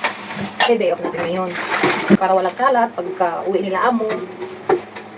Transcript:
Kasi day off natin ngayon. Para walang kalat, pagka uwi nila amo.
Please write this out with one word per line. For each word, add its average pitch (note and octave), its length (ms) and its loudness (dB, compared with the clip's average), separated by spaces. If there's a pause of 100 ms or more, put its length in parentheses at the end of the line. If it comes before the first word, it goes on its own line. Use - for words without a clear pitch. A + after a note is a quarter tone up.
(580)
Kasi A3+ 200 4
day F#3 160 2
off - 80 -4
natin E3+ 220 -4
ngayon. F3+ 260 -2 (680)
Para F#3 160 4
walang F#3+ 240 2
kalat, B3 360 4
pagka F3 560 -2
uwi F#3+ 160 2
nila F#3+ 240 0
amo. A#3 160 0 (1120)